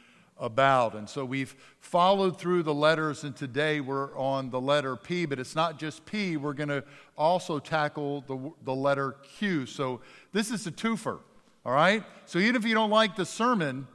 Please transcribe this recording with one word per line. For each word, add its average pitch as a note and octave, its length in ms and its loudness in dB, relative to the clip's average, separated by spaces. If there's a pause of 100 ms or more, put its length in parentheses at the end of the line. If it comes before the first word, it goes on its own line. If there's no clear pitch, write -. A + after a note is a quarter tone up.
(400)
about? B2 540 4
And G#2+ 140 -10
so C#3 160 -6
we've C3 300 -6 (260)
followed F#3 580 4
through F3 240 0
the D3+ 120 0
letters, D3+ 500 2
and C#3+ 100 -8
today D3 460 -2
we're C3+ 360 -4
on C3+ 340 -2
the B2+ 100 -2
letter C#3 340 2
P, F3 320 -4
but C#3 140 -4
it's B2+ 160 -8
not D#3+ 240 -2
just D3+ 260 -8
P. G3 300 -4
We're D3 160 -4
gonna C#3+ 320 -4 (320)
also E3 420 0
tackle D3 640 -2
the, C3 320 -10 (100)
the C3 120 -4
letter C#3 420 0 (200)
Q. F3 300 0
So B2+ 340 -6 (300)
this A3 220 -2
is G#3+ 160 -4
a - 20 -8
twofer, F3 480 -4 (480)
all A#2+ 60 0
right? F3+ 320 4 (220)
So - 120 -2
even A3 160 4
if A#3 100 0
you A3+ 80 2
don't A3 180 2
like G#3+ 260 2
the F#3 100 -2
sermon D#3+ 680 0